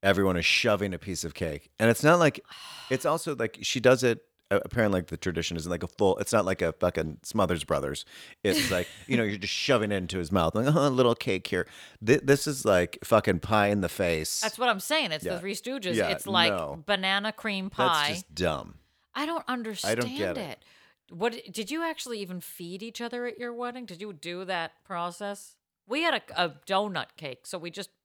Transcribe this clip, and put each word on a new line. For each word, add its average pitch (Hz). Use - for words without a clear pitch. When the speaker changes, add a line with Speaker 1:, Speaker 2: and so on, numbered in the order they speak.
Speaker 1:
everyone 95
is 82
shoving 101
a 85
piece 92
of 82
cake. 76
And 113
it's 117
not 165
like, 156
Speaker 2:
<sighs> -
Speaker 1:
it's 131
also 156
like 117
she -
does 123
it, 117
uh, 98
apparently, 107
like, 87
the 82
tradition 85
isn't 82
like 85
a 90
full, 95
it's 101
not 107
like 95
a 85
fucking 80
Smothers 87
Brothers. 69
It's 262
Speaker 2:
<laughs> 92
Speaker 1:
like, 87
you 131
know, 117
you're 101
just 98
shoving 110
it 101
into 92
his 82
mouth, 85
like, 117
"Oh, 147
a -
little 123
cake -
here." 90
Thi-, 131
this 139
is 135
like 90
fucking 101
pie 104
in 104
the 87
face. 85
Speaker 2:
That's 220
what 247
I'm 208
saying. 269
It's 156
the 180
Speaker 1:
Yeah. 175
Speaker 2:
Three 190
Stooges. 240
Speaker 1:
Yeah, 160
Speaker 2:
It's -
like 175
Speaker 1:
no. 85
Speaker 2:
banana 196
cream 196
Speaker 1:
That's 185
Speaker 2:
pie. 147
Speaker 1:
just 175
dumb. 76
Speaker 2:
I 285
don't 330
understand 220
Speaker 1:
I -
don't 135
get 98
it. 180
Speaker 2:
it. -
What, 202
did 208
you 320
actually 285
even 180
feed 180
each 233
other 240
at 233
your 240
wedding? 240
Did 170
you 208
do 175
that 175
process? 180
We 277
had 302
a, 175
a 170
donut 190
cake, 143
so 185
we 170
just 185